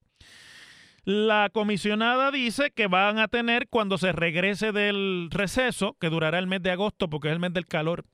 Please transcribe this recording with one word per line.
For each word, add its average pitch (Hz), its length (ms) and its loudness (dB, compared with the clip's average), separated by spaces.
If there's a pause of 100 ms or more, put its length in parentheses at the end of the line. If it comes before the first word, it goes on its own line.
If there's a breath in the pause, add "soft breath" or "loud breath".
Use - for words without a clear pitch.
(1040 loud breath)
La 208 500 4
comisionada 220 800 2
dice 269 400 -2
que 214 160 0
van 202 320 4
a 220 80 2
tener, 233 420 0
cuando 196 300 0
se 185 120 2
regrese 180 600 0
del 196 580 -2
receso, 196 720 -2
que 165 100 -2
durará 160 300 0
el 185 80 -4
mes 185 160 -4
de 180 80 0
agosto 185 400 -4
porque 151 160 -6
es 151 60 -2
el 170 60 -2
mes 180 140 -4
del 180 140 -4
calor 165 460 -4